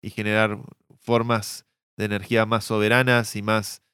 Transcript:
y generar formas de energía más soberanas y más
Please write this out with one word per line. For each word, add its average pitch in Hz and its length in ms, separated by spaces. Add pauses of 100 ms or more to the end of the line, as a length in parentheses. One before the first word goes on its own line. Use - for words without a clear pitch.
y 117 80
generar 107 500 (400)
formas 117 640 (320)
de 110 80
energía 104 400
más 110 180
soberanas 117 720
y 104 60
más 107 420 (100)